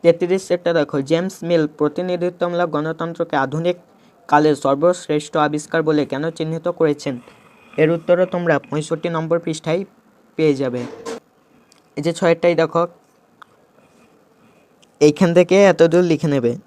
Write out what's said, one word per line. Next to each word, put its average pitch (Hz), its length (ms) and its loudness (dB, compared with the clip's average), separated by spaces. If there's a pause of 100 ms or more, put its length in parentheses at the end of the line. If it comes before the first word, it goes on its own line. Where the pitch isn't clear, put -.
তেত্রিশ 175 380 2
সেটটা 175 300 -2
দেখো, 147 300 -2
জেমস 165 400 -2
মিল 165 240 0
প্রতিনিধিত্বমূলক 175 1040 -4
গণতন্ত্রকে 160 680 -6
আধুনিক 156 400 -2 (520)
কালের 151 280 4
সর্বশ্রেষ্ঠ 151 800 -2
আবিষ্কার 151 460 -2
বলে 151 240 0
কেন 147 240 -6
চিহ্নিত 160 380 -6
করেছেন? 151 460 -2 (640)
এর 156 140 4
উত্তরও 175 360 2
তোমরা 175 320 0
পঁয়ষট্টি 156 500 -6
নম্বর 165 300 -2
পৃষ্ঠায় 165 460 -4 (520)
পেয়ে 156 180 2
যাবে। 127 280 -4 (1120)
এই 143 60 -8
যে 170 100 -2
ছয়টাই 170 420 2
দেখো, 165 320 0 (2250)
এইখান 151 340 4
থেকে 180 300 4
এত 170 180 4
দূর 170 200 4
লিখে 165 260 0
নেবে 123 240 0 (140)